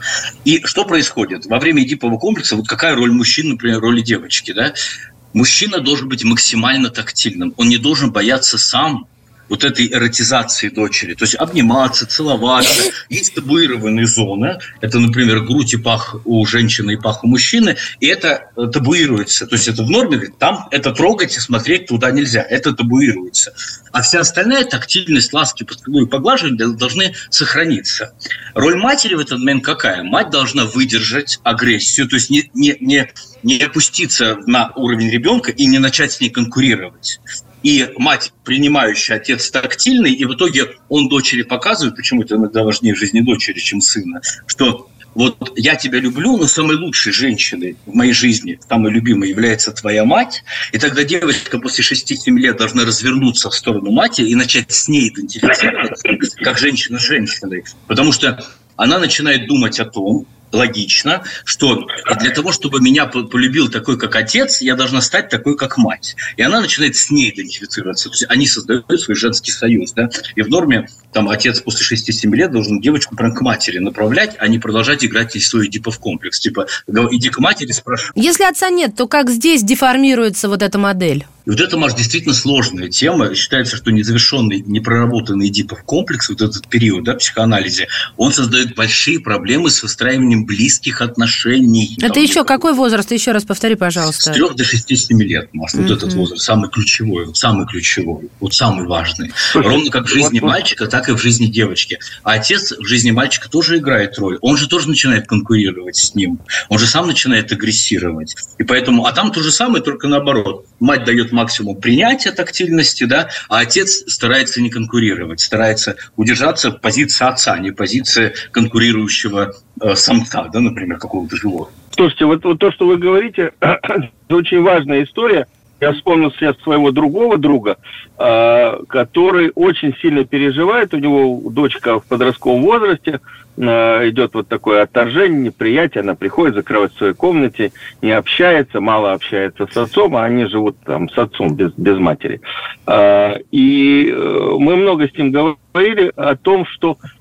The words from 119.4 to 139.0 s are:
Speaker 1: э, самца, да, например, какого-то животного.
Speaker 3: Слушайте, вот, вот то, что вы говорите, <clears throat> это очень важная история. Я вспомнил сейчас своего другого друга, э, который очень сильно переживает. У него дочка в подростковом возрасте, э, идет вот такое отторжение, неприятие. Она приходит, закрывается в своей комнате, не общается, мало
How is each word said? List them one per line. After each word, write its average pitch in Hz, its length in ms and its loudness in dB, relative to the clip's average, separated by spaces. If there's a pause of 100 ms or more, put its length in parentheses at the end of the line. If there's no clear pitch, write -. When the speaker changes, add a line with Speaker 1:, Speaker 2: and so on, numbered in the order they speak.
Speaker 1:
э, 101 140 2
самца, 113 580 0
да, 113 60 0
например, 95 400 -2
какого-то 90 360 -8
животного. 90 360 -4 (240)
Speaker 3:
Слушайте, 165 300 4
вот, 160 180 2
вот 170 160 0
то, 202 120 4
что - 160 0
вы 180 100 4
говорите, 185 580 0
<clears throat> - 40 -20
это 175 500 -2 (200)
очень 175 320 2
важная 147 420 4
история. 208 440 0 (340)
Я 147 100 2
вспомнил 151 400 2
сейчас 147 320 0
своего 147 280 4
другого 165 460 2
друга, 135 380 2 (420)
э, 117 600 4 (100)
который 170 640 2
очень 165 480 2
сильно 147 220 2
переживает. 165 720 0
У 160 40 -2
него 139 520 2
дочка 120 500 0
в - 60 -20
подростковом 127 560 0
возрасте, 185 580 2 (380)
э, 117 520 2
идет 120 240 0
вот 107 140 -4
такое 107 360 2
отторжение, 139 580 2
неприятие. 120 640 0
Она 98 120 -2
приходит, 110 400 0
закрывается 101 400 0
в - 40 -20
своей 101 140 2
комнате, 135 580 0 (300)
не 110 100 0
общается, 143 680 2
мало 107 320 2